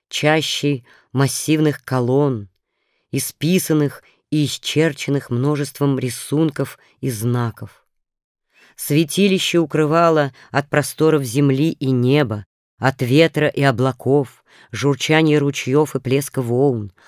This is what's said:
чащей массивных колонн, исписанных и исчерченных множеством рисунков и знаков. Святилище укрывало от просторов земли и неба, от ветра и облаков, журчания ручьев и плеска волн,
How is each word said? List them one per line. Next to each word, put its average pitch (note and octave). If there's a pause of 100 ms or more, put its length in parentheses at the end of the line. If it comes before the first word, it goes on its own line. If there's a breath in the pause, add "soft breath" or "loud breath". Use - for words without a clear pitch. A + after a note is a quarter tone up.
чащей D3 (280 soft breath)
массивных D3
колонн, B2+ (640)
исписанных D3+ (280 soft breath)
и D3+
исчерченных C#3+
множеством C#3
рисунков C#3 (220 soft breath)
и C3+
знаков. A#2 (880 soft breath)
Святилище F3
укрывало D#3 (180 soft breath)
от C#3
просторов D3+
земли C#3
и C3+
неба, B2 (340)
от C3
ветра D3+
и -
облаков, C3 (260 soft breath)
журчания D3
ручьев C#3+
и B2+
плеска C3+
волн, A#2+ (160 loud breath)